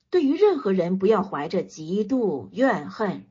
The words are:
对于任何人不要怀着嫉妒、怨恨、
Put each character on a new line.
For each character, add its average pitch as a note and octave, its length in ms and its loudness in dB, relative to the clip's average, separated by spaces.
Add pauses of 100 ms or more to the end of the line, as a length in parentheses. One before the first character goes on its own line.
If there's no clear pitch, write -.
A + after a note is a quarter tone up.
(100)
对 F4+ 120 2
于 C#4+ 140 2
任 G4 220 4
何 G#3 120 -2
人 F#3 280 0
不 F#3+ 80 0
要 G#3 160 4
怀 D3 260 -6
着 F3 160 -2
嫉 F3+ 420 -6
妒、 F#3+ 460 -2
怨 F#3+ 380 0
恨、 G3 400 -6